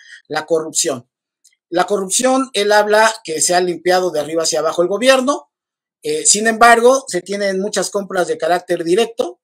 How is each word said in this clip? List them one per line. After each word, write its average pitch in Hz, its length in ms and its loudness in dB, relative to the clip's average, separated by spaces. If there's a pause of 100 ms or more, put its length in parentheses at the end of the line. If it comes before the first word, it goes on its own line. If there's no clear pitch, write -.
(280)
la 151 180 -6
corrupción. 156 640 -4 (640)
La 175 140 0
corrupción, 247 720 -2
él 202 180 0
habla 208 400 4 (100)
que 160 200 -6
se 180 120 0
ha 180 60 4
limpiado 180 500 0
de 151 100 -4
arriba 160 240 -4
hacia 156 160 -2
abajo 156 200 -2
el 175 80 2
gobierno, 262 600 0 (520)
eh, 151 220 -4
sin 214 220 2
embargo, 233 640 4
se 175 120 -4
tienen 196 400 -4
muchas 196 300 -4
compras 190 360 -4
de 156 120 -4
carácter 170 460 -2
directo, 226 580 -2